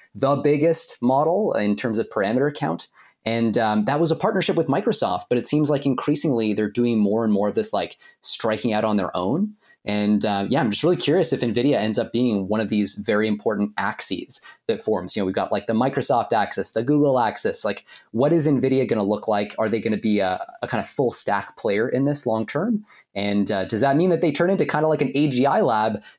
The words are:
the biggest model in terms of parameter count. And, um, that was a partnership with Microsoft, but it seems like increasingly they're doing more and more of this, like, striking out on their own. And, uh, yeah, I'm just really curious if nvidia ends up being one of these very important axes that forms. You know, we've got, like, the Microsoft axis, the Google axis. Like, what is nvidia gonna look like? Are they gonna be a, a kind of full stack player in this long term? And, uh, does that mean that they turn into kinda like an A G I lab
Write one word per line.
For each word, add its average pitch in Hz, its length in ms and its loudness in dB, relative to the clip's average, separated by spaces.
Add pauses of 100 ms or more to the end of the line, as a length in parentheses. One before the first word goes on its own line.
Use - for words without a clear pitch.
(160)
the 135 200 2
biggest 147 640 2
model 156 520 2
in 104 200 0
terms 110 240 -2
of 113 100 -2
parameter 127 460 0
count. 156 320 -4 (380)
And, 117 340 0
um, 107 280 2
that 143 120 0
was 160 140 2
a 156 40 -2
partnership 185 380 0
with 160 140 0
Microsoft, 135 600 0
but 123 100 2
it - 100 -4
seems 151 220 2
like 143 160 0
increasingly 131 640 0
they're 104 180 -2
doing 120 300 2
more 107 240 2
and 110 80 2
more 101 160 2
of 98 80 -2
this, 110 160 -2
like, 90 240 -4 (240)
striking 110 520 -2
out 107 120 0
on 107 120 2
their 90 200 -2
own. 156 380 0 (320)
And, 104 380 2
uh, 101 240 0
yeah, 131 120 2
I'm 120 100 0
just 101 120 -2
really 170 140 4
curious 175 380 2
if - 80 -2
nvidia 120 320 2
ends 107 240 0
up 113 120 -2
being 110 380 0
one 107 120 0
of 107 100 -2
these 104 240 0
very 107 340 0
important 104 480 -2
axes - 640 -4 (260)
that 110 160 -2
forms. 92 320 -2
You 107 60 -2
know, 98 60 0
we've 95 80 -2
got, 98 180 -2
like, - 140 -4
the 113 80 0
Microsoft 120 580 0
axis, 101 380 -2
the 113 120 -2
Google 139 380 2
axis. 107 460 -2
Like, 104 180 -4 (280)
what 139 200 2
is 156 160 2
nvidia 131 400 2
gonna 110 140 0
look 104 260 -2
like? 104 300 0
Are 110 100 0
they 107 120 -2
gonna 107 180 -2
be 104 220 0
a, 92 220 -2 (200)
a 120 60 -6
kind 110 120 -4
of - 80 -6
full 123 240 -2
stack - 460 -4
player 107 280 0
in 131 200 0
this 143 180 -2
long 110 220 0
term? 208 380 -2 (300)
And, 101 360 0
uh, 95 160 0
does 104 140 -2
that 135 160 2
mean 175 120 2
that 170 140 2
they 160 100 2
turn 170 160 0
into 190 160 2
kinda 151 240 0
like 151 140 2
an 127 120 -2
A 147 140 2
G 127 160 2
I 147 160 2
lab 110 420 0 (160)